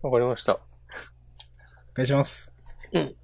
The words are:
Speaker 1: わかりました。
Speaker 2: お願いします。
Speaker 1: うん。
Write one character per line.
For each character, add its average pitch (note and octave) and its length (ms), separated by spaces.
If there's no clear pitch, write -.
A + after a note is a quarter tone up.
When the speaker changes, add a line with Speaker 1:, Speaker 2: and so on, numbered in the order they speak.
Speaker 1:
わ C#3 80
か B2 80
り B2 60
ま B2 120
し - 60
た。 - 100
Speaker 2:
お - 60
願 C3 80
い - 40
し C#3 60
ま C#3 120
す。 - 280
Speaker 1:
う F3 60
ん。 C#3+ 240